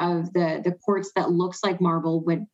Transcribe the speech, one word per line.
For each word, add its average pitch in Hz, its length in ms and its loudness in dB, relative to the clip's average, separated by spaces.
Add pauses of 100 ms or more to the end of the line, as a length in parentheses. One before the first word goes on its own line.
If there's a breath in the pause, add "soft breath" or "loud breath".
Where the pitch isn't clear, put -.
of 175 320 0
the, 165 320 0
the 180 80 0
quartz - 420 -2
that 185 160 0
looks 180 320 0
like 185 180 0
marble, 165 400 2
when, 165 340 -2